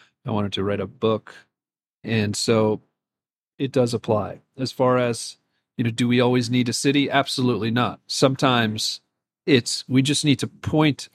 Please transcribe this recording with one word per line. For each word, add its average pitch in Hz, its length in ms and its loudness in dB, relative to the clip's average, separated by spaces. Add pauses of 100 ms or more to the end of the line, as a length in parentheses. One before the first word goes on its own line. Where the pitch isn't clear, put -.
(280)
I - 20 -6
wanted 104 240 -2
to 95 100 -4
write 101 160 -2
a 95 60 -6
book. - 480 -4 (720)
And 104 320 -2
so 110 460 2 (760)
it 135 140 -4
does 120 240 0
apply. 104 460 -4 (180)
As 131 120 -6
far 127 280 2
as, 120 380 -4 (380)
you 113 80 -2
know, 117 60 0
do 120 180 0
we 123 140 4
always 123 300 2
need 123 180 2
a 113 40 -2
city? 139 360 0
Absolutely 123 640 0
not. 120 340 -2
Sometimes 123 960 0 (460)
it's, 131 420 2
we 131 140 4
just 143 200 -2
need 143 140 2
to 113 100 -4
point - 680 -2